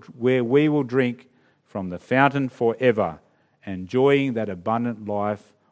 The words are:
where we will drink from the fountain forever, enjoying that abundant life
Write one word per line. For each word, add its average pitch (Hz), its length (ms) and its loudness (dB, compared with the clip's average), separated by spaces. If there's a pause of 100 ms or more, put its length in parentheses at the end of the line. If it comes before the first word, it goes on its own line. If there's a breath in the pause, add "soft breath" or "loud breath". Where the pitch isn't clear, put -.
(160)
where 127 260 0
we 143 280 4
will 147 140 0
drink 123 440 -2 (360)
from 95 260 -8
the 87 80 -8
fountain 135 500 2
forever, 110 720 0 (460)
enjoying 127 680 0
that 110 140 -4
abundant 110 580 -6
life 104 460 -6 (200)